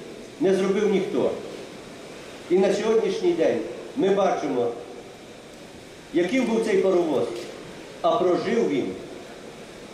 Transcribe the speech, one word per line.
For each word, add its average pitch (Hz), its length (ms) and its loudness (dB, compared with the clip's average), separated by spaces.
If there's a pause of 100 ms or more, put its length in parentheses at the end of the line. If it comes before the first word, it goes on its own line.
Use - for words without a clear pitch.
(400)
не 190 140 6
зробив 196 340 4
ніхто. 143 420 2 (1200)
І 180 80 6
на 196 160 6
сьогоднішній 202 580 2
день 147 260 4 (380)
ми 180 120 4
бачимо, 151 600 2 (1500)
яким 214 300 4
був 220 200 2
цей 202 140 4
паровоз, 170 460 4 (800)
а 170 80 4
прожив 180 580 2
він - 180 0 (1080)